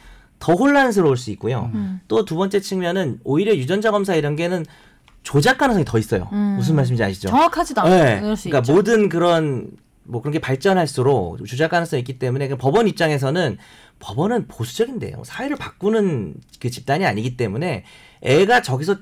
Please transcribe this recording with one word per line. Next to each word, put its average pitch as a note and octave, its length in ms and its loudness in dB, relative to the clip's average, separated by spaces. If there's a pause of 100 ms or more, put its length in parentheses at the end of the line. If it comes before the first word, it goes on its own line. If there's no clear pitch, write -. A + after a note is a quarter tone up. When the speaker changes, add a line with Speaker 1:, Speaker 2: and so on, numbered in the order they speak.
(400)
Speaker 1:
더 E3 160 2
혼란스러울 A3 640 4
수 B2 140 -10
있고요. A2+ 420 -4
Speaker 2:
음. - 40 -4
Speaker 3:
음. C#3 300 -6
Speaker 1:
또 A3 160 2
두 D#3+ 120 -6
번째 G3 240 0
측면은 F#3 640 -2
오히려 F#3+ 300 2
유전자 F#3 360 0
검사 G3+ 240 0
이런 D3 220 0
게는 E3+ 280 -2 (600)
조작 G#3 340 2
가능성이 A#3 260 2
더 A#2 140 0
있어요. G#2 340 -2
Speaker 3:
음. G3+ 240 0
Speaker 1:
무슨 D3+ 200 2
말씀인지 B2 280 2
아시죠? G2 240 -4
Speaker 3:
정확하지도 D#4 540 0
Speaker 1:
네. D#3+ 360 6
Speaker 3:
않을 G#3 180 -2
수 - 120 -8
Speaker 1:
그러니까 C#3 120 0
Speaker 3:
있죠. A#2+ 120 2
Speaker 1:
모든 G#3 380 4
그런 E3 600 0 (320)
뭐 A#2+ 180 -8
그런 D3 100 -4
게 D#3+ 60 0
발전할수록 C3+ 1080 0
조작 C#3 240 -2
가능성이 E3 300 0
있기 B2+ 180 -8
때문에 C3 300 -2
그 C3+ 80 -6
법원 E3+ 320 2
입장에서는 D3+ 680 0 (400)
법원은 F3+ 500 -2
보수적인데요. E3 760 -6
사회를 C#4 320 -8
바꾸는 F#3 800 -2 (240)
그 A#2+ 120 -6
집단이 D3+ 340 -2
아니기 B2 320 -2
때문에 A#2 480 -4 (380)
애가 G3 400 4
저기서 D#3 400 -2